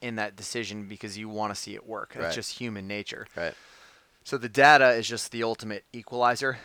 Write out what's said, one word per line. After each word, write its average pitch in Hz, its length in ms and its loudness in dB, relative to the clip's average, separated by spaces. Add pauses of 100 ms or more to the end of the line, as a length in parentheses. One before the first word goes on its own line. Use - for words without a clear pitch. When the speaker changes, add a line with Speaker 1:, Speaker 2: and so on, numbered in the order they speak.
Speaker 1:
in 117 140 -6
that 104 200 -4
decision 104 520 -8
because 101 300 -12
you 107 120 -8
wanna 107 260 -4
see - 180 -10
it 101 140 -14
work. 110 260 -10
That's - 120 -6
Speaker 2:
Right. 82 100 -2
Speaker 1:
just - 240 -8
human 104 280 -6
nature. 104 380 -8 (100)
Speaker 2:
Right. 85 180 -4 (680)
Speaker 1:
So - 140 -4
the 117 120 -6
data 135 420 10
is 113 160 2
just 113 240 -8
the 117 120 -6
ultimate 110 500 -4
equalizer, 120 720 0